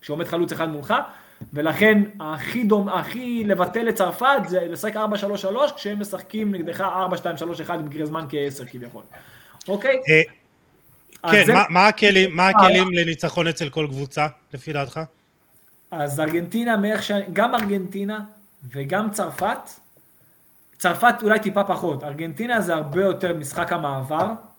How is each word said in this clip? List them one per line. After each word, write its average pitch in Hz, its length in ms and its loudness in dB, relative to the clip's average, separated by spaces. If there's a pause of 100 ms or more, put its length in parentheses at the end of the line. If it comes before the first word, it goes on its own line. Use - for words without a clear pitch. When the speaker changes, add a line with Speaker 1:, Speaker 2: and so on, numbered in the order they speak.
Speaker 1:
כשעומד 160 260 -6
חלוץ 170 240 -2
אחד 160 180 -4
מולך, 151 240 -4 (600)
ולכן 202 500 4 (160)
הכי 156 440 -6
דומ-, 202 280 2
הכי 233 560 -4
לבטל 190 420 0
את 220 60 0
צרפת 196 300 0 (220)
זה 180 120 0 (100)
לשחק 208 260 -6
ארבע 214 220 -2
שלוש 202 240 -4
שלוש, 240 300 0
כשהם 208 280 -6
משחקים 202 560 -4
נגדך 170 260 -6
ארבע 180 360 -2
שתיים 165 200 -6
שלוש 165 240 -6
אחד 170 180 -6
במקרה 151 260 -6
זמן 156 240 -6
כעשר 143 360 -6
כביכול. 120 380 -16 (640)
אוקיי? 247 420 0
Speaker 2:
אה, 156 120 8 (1000)
Speaker 1:
אז 170 80 2
Speaker 2:
כן, 190 140 8
Speaker 1:
זה 220 80 6
Speaker 2:
מה, 196 160 8
מה 180 180 6
הכלים, 190 480 4
מה 175 80 2
Speaker 1:
אה. 190 60 6
Speaker 2:
הכלים 190 440 6
לניצחון 165 540 0
אצל 160 220 -2
כל 151 200 -2
קבוצה, 139 380 -4 (260)
לפי 143 200 -10
דעתך? 143 260 -4 (920)
Speaker 1:
אז 147 280 -4
ארגנטינה, 175 580 0
מאיך 202 260 0
ש-, - 80 -4 (220)
גם 233 220 2
ארגנטינה 202 640 -4 (560)
וגם 180 360 -2
צרפת, 196 580 -4 (1080)
צרפת 185 460 4
אולי 214 160 4
טיפה 202 240 0
פחות, 160 400 -2
ארגנטינה 165 580 -4
זה 175 140 0
הרבה 151 260 -2
יותר 185 360 0
משחק 165 360 -4
המעבר 151 540 -2 (300)